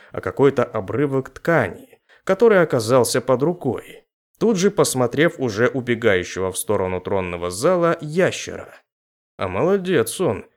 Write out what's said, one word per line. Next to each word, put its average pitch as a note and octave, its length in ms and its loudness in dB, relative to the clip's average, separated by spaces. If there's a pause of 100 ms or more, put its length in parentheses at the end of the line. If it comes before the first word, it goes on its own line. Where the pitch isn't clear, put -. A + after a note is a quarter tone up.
(100)
о - 100 -10
какой-то C3 440 2
обрывок C3 680 -4
ткани, - 720 -4 (240)
который F#3+ 360 4
оказался B2+ 600 2
под B2+ 240 0
рукой, - 560 -6 (400)
тут G#3+ 160 2
же F#3+ 140 2
посмотрев C#3+ 680 2
уже A#2+ 300 0
убегающего A2 840 0
в - 80 -8
сторону F#2 420 -2
тронного F2+ 500 -4
зала E3+ 500 0
ящера. D3 760 -4 (600)
А G2 120 -6
молодец E3+ 720 -2
он, C#3+ 260 -2 (100)